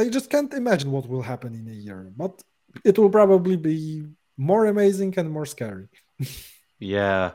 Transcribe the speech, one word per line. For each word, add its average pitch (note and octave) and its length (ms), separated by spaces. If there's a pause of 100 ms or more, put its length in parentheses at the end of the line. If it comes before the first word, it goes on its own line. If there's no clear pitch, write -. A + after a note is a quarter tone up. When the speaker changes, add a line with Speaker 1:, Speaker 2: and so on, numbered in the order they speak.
Speaker 1:
I A#3+ 80
just B3+ 200
can't D4 220
imagine A3 400
what C3 160
will B2+ 140
happen B2 320
in A2+ 140
a A2 180
year, F#2+ 300
but F3+ 260 (420)
it G3+ 140
will G#3 120
probably F#3+ 460
be D#3 480 (320)
more F#3+ 300
amazing G3 520
and E3 120
more D3+ 160
scary. G#2 420 (320)
<laughs> - 580
Speaker 2:
Yeah. G2 560